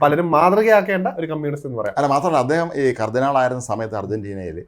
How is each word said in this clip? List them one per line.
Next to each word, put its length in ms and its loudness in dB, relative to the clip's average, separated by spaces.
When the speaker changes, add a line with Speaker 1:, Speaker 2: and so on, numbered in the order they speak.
Speaker 1:
പലരും 300 2
മാതൃകയാക്കേണ്ട 760 4
ഒരു 100 -4
കമ്മ്യൂണിസ്റ്റ് 420 -6
എന്ന് 120 -6
പറയാം. 160 -4
Speaker 2:
അല്ല, 100 2
മാത്രമല്ല, 300 2
അദ്ദേഹം 380 0
ഈ 180 2
കർദിനാൾ 440 0
ആയിരുന്ന 240 0
സമയത്ത് 340 -6
അർജന്റീനയിൽ 720 -8